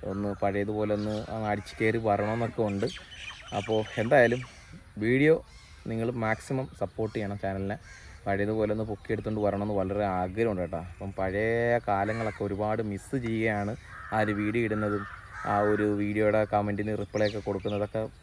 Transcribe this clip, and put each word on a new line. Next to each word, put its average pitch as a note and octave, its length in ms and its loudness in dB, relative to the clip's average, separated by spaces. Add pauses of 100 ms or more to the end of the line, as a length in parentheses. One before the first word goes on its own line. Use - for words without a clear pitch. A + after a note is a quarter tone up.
(120)
ഒന്ന് G2+ 180 -2 (140)
പഴയതുപോലെ G#2 540 0
ഒന്ന്, G#2+ 180 -2 (200)
ഒന്ന് A2 160 -2
അടിച്ച് G#2 280 -4
കയറി A2 200 2 (100)
വരണമെന്നൊക്കെ A2 600 0
ഉണ്ട്. G2 180 0 (720)
അപ്പോൾ A2 200 0 (240)
എന്തായാലും B2 380 6 (640)
വീഡിയോ C3+ 280 6 (560)
നിങ്ങൾ A2+ 180 -2 (160)
മാക്സിമം B2+ 440 -2 (140)
സപ്പോർട്ട് G#2+ 340 -4
ചെയ്യണം G2+ 280 -2
ചാനലിനെ. G2 340 -4 (480)
പഴയതുപോലെ G#2 500 2
ഒന്ന് A2 140 -2
പൊക്കിയെടുത്തുകൊണ്ട് G#2+ 560 -2
വരണമെന്ന് G2+ 340 0
വളരെ G2 260 0 (140)
ആഗ്രഹമുണ്ട് F#2+ 440 0
കേട്ടോ. E2 180 -4 (120)
അപ്പം G2 260 -8
പഴയ A2+ 680 2
കാലങ്ങളൊക്കെ G#2 600 0
ഒരുപാട് G#2 340 0 (100)
മിസ്സ് G2+ 340 -4
ചെയ്യുകയാണ്. A2 480 0 (400)
ആ A2 120 4
ഒരു G#2+ 160 0
വീഡിയോ A2 260 2
ഇടുന്നതും G#2 360 0 (500)
ആ - 20 4 (160)
ഒരു G#2 160 4 (140)
വീഡിയോയുടെ G#2+ 400 4 (120)
കമന്റിന് G#2 480 0
റിപ്ലൈ G#2+ 280 0
ഒക്കെ G#2 180 -6
കൊടുക്കുന്നതൊക്കെ G#2 540 -2 (220)